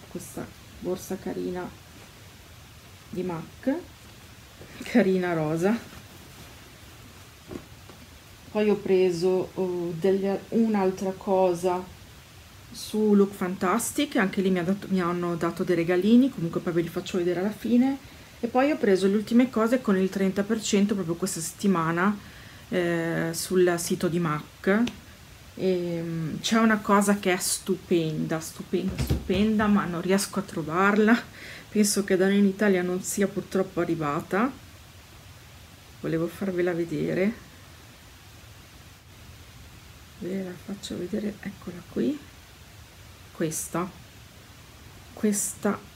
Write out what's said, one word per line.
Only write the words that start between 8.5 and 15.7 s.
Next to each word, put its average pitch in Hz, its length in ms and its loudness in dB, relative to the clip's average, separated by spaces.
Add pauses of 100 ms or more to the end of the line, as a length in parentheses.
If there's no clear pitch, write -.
ho 202 60 4
preso, 185 800 2
oh, 175 460 -4
delle, 196 500 0
un'altra 196 640 2
cosa 185 720 0 (880)
su 214 440 2
Look 196 180 6
Fantastic, 202 840 -2
anche 190 240 0
lì 190 80 2
mi 185 100 2
ha 170 40 -2
dato, 196 260 -2
mi 190 120 2
hanno 175 340 0
dato 170 280 -2
dei 175 120 2